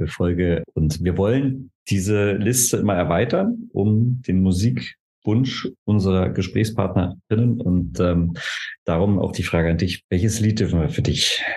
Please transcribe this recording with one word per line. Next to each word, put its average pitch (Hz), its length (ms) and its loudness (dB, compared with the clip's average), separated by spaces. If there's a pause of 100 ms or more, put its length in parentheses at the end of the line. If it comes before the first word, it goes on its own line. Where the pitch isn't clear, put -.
Folge. 85 580 0 (100)
Und 78 280 0
wir 90 140 0
wollen 131 540 0 (180)
diese 101 440 0
Liste 117 440 0
immer 101 180 2
erweitern 127 800 0
um 107 560 2
den 92 140 2
Musikwunsch 107 1300 -2 (160)
unserer 95 460 2
Gesprächspartnerinnen. 98 1300 -2
Und, 90 400 0
ähm, 85 340 2 (500)
darum 92 340 2
auch - 140 -2
die - 100 -6
Frage 85 280 0
an 82 80 0
dich, - 300 -4
welches 98 320 0
Lied 107 200 2
dürfen 85 200 2
wir 76 80 2
für - 140 -2
dich - 400 -2 (140)